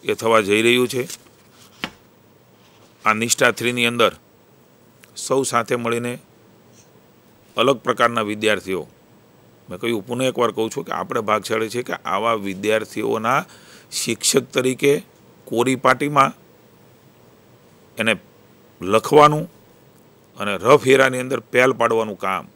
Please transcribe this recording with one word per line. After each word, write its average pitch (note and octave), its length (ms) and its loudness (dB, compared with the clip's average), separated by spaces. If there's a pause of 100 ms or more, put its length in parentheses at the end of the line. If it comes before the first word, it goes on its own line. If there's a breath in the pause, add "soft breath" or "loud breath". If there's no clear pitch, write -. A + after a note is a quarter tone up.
એ G#2 100 -2
થવા A2+ 280 2
જઈ G#2 200 2
રહ્યું B2 260 2
છે. B2+ 200 -6 (2000)
આ G#2+ 80 2
નિષ્ઠા A#2 380 0
થ્રીની A#2+ 340 -2
અંદર A#2 260 2 (1040)
સૌ C3+ 260 -2
સાથે A#2+ 320 -2
મળીને A#2+ 440 -6 (1400)
અલગ B2 200 2
પ્રકારના A#2+ 440 0
વિદ્યાર્થીઓ, G#2 680 -2 (840)
મેં F2+ 100 -14
કહ્યું, A2 280 -4
પુનઃ A#2+ 160 -4
એકવાર A#2+ 280 0
કહું A2 180 -4
છું - 160 -8
કે - 60 -8
આપણે A#2 300 -4
ભાગશાળી A2 480 -2
છે A#2+ 120 -6
કે - 120 -8
આવા G#2+ 400 -2
વિદ્યાર્થીઓના A2 1120 -2 (460 loud breath)
શિક્ષક - 520 -2
તરીકે C3 500 0 (520)
કોરી A#2+ 300 0
પાટીમાં C3+ 560 2 (1700)
એને A2 180 0 (680)
લખવાનું D3 680 4 (880)
અને G2+ 200 -4
રફ B2 300 6
હેરાની C3 320 4
અંદર C3 200 -6
પહેલ B2+ 340 2
પાડવાનું A2+ 440 0
કામ. F#2+ 380 -4